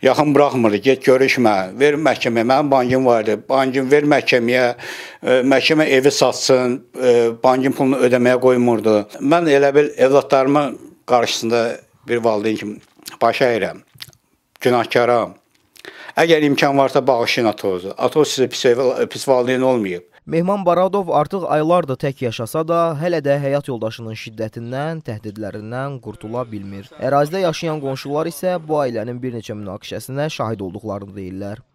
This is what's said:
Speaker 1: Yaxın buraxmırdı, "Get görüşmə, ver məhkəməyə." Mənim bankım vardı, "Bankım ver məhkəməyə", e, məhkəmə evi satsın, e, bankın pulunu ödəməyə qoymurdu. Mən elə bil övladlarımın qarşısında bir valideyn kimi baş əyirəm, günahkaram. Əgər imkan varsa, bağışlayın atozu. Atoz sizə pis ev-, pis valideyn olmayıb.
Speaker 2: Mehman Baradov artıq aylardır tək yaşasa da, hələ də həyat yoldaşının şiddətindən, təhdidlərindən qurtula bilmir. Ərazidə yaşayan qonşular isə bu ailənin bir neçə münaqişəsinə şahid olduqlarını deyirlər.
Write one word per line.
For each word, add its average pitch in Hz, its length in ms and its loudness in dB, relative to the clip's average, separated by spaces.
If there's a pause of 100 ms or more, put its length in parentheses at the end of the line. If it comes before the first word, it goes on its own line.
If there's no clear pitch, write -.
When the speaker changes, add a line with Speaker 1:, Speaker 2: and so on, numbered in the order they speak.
Speaker 1:
Yaxın 139 340 2
buraxmırdı, 123 420 2
"Get 131 300 2
görüşmə, 113 720 2
ver 147 140 4
məhkəməyə." 123 520 0
Mənim 135 260 2
bankım 131 340 2
vardı, 110 340 2 (100)
"Bankım 135 420 0
ver 147 120 6
məhkəməyə", 123 720 2 (480)
e, 123 60 -2 (120)
məhkəmə 139 440 2
evi 135 260 4
satsın, 127 760 0 (180)
e, 120 280 4 (120)
bankın 131 280 2
pulunu 135 240 0
ödəməyə 123 440 4
qoymurdu. 117 680 2 (120)
Mən 165 300 2
elə 139 260 4
bil 147 220 4
övladlarımın 135 840 2 (280)
qarşısında 117 680 0 (300)
bir 117 100 -2
valideyn 110 380 0
kimi 107 220 -10 (440)
baş 117 200 2
əyirəm, 107 360 0 (840)
günahkaram. 120 720 0 (840)
Əgər 160 260 4
imkan 139 340 2
varsa, 135 300 2
bağışlayın 117 420 0
atozu. 98 480 -4
Atoz 135 300 0
sizə 131 200 0
pis - 180 -6
ev-, 123 420 2
pis - 200 -10
valideyn 127 340 2
olmayıb. 110 400 -2 (240)
Speaker 2:
Mehman 175 400 -2
Baradov 180 440 0
artıq 156 380 -2
aylardır 156 480 0
tək 135 280 -6
yaşasa 127 440 -6
da, 170 340 0
hələ 170 220 -2
də 139 160 2
həyat 143 280 -4
yoldaşının 110 460 -8
şiddətindən, 120 880 -10
təhdidlərindən 110 1000 -10
qurtula 110 500 -10
bilmir. 98 380 -12 (100)
Ərazidə 147 400 0
yaşayan 160 400 -2
qonşular 139 480 -6
isə 180 400 -4
bu 151 140 0
ailənin 120 420 -6
bir 127 80 -6
neçə 113 240 -10
münaqişəsinə 107 760 -10
şahid 113 300 -6
olduqlarını 98 560 -10
deyirlər. 98 420 -10 (180)